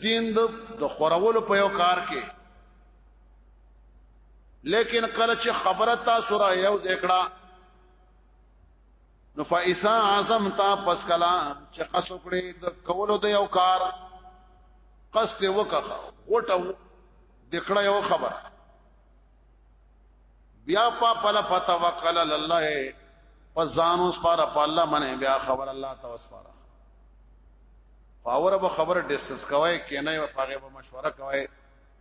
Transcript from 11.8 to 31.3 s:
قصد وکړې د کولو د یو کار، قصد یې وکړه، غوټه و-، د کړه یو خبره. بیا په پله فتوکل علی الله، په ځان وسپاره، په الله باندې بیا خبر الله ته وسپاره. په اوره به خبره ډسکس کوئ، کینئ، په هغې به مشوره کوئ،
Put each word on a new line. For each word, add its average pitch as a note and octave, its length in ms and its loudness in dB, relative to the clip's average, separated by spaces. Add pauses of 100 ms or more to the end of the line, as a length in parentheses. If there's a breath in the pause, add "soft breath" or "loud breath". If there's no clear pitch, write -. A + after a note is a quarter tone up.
قصد F3+ 300 -4
وکړې F3+ 500 -8
د F3 240 -8
کولو G3+ 320 0
د G3+ 80 -4
یو G3+ 220 2
کار، F#3 320 4 (1300)
قصد A3 300 -2
یې F#3+ 60 2
وکړه، F#3+ 340 0 (440)
غوټه A3 320 2
و-، F3+ 160 -6 (760)
د E3+ 80 -4
کړه G3 220 0
یو G3+ 200 2
خبره. - 500 -2 (2250)
بیا G#3 240 2
په A#3 240 0 (100)
پله G#3 180 2
فتوکل E3+ 760 0
علی D#3+ 160 0
الله، D3+ 600 -2 (640)
په D#3+ 100 0
ځان E3 340 2
وسپاره، E3+ 460 2
په D3 140 -2
الله D#3+ 260 2
باندې C#3+ 340 -2
بیا C3+ 200 0
خبر C3 300 -4
الله C3+ 320 -10
ته B2+ 60 -14
وسپاره. G#2+ 440 -18 (1700)
په A#2+ 80 -4
اوره F3+ 260 2
به F#3 120 0
خبره E3+ 320 0
ډسکس C3+ 440 -6
کوئ، D#3 340 2
کینئ، D3 400 -6
په C#3 240 -6
هغې C3+ 140 -6
به C3+ 120 -18
مشوره C3+ 400 -10
کوئ، C#3 380 -6 (540)